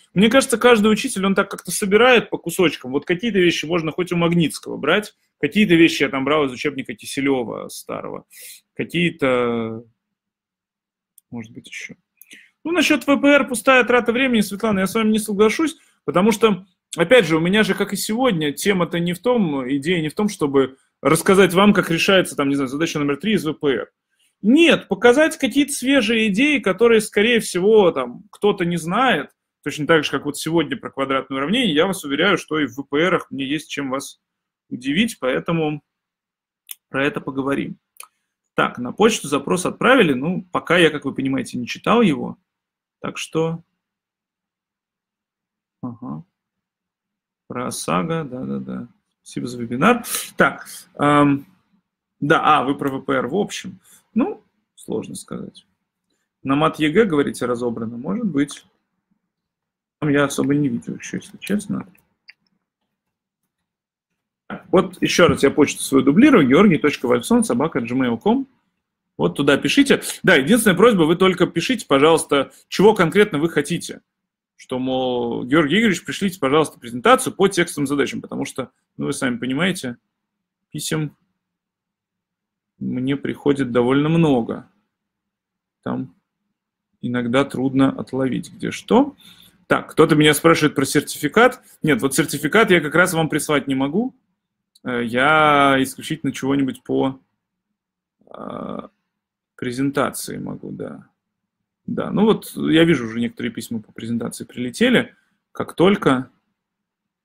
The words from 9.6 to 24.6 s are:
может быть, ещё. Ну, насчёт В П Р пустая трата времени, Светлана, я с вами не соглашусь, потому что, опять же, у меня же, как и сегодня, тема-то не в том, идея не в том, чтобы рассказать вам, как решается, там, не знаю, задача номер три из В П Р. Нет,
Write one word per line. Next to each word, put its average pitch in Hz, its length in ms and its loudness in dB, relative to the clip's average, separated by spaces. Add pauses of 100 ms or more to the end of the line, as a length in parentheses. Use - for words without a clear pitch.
может 117 220 -14
быть, - 160 -20
ещё. - 260 -16 (680)
Ну, 320 80 -4
насчёт 311 340 0
В 285 100 4
П 285 120 2
Р 285 200 4
пустая 254 360 2
трата 240 280 2
времени, 247 300 2
Светлана, 196 380 -2
я 190 60 0
с 190 80 -4
вами 220 180 2
не 220 60 2
соглашусь, 214 600 0 (260)
потому 185 280 2
что, 214 340 0 (300)
опять 180 280 6
же, 160 120 0
у 156 40 2
меня 190 220 2
же, 190 120 0
как 202 180 -4
и 202 40 -4
сегодня, 208 560 -2
тема-то 175 460 -2
не 175 160 -2
в 175 60 -10
том, 170 460 0 (100)
идея 160 260 -2
не 151 80 -2
в - 40 -14
том, 208 140 0
чтобы 139 480 0 (240)
рассказать 185 540 4
вам, 202 180 6
как 175 180 0
решается, 170 460 0
там, 143 120 -2
не 139 80 0
знаю, 139 120 -4
задача 156 300 -4
номер 143 180 -2
три 208 180 -2
из 147 120 -2
В 151 80 -4
П 147 140 -4
Р. 123 220 -2 (520)
Нет, 254 460 4